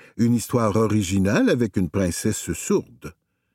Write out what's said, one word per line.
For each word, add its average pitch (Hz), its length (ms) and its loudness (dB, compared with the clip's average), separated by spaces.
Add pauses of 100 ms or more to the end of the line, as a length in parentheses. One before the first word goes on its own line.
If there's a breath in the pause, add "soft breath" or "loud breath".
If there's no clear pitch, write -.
(180 loud breath)
une 117 160 2
histoire 113 420 0
originale 107 760 2
avec 120 260 -2
une 90 140 -2
princesse 98 640 -4
sourde. - 600 -6 (420)